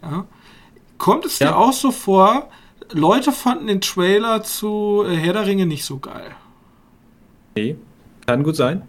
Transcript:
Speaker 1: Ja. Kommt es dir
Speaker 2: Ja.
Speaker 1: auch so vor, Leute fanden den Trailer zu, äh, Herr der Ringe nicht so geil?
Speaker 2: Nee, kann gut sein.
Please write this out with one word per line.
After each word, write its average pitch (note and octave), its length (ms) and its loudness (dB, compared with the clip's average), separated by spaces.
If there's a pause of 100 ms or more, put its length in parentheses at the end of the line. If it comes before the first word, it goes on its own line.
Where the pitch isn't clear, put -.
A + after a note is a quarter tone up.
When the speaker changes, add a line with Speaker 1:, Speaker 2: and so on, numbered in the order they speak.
Speaker 1:
Ja. E3+ 240 -8 (720)
Kommt C#4+ 280 0
es - 140 -6
dir C#4 60 4
Speaker 2:
Ja. D#3 100 2
Speaker 1:
auch A#3+ 180 4
so C4 180 0
vor, G3+ 580 2 (420)
Leute G3+ 400 2
fanden A3 360 -2
den G3 140 0
Trailer G#3 600 0
zu, G#3 640 -2
äh, F3+ 80 0
Herr E3 180 0
der G#3 120 -2
Ringe G3 220 2
nicht D3 180 -4
so C#3 140 -10
geil? - 360 -16 (1200)
Speaker 2:
Nee, A2+ 200 -2 (500)
kann B2 180 2
gut D#3 120 0
sein. D3 340 -2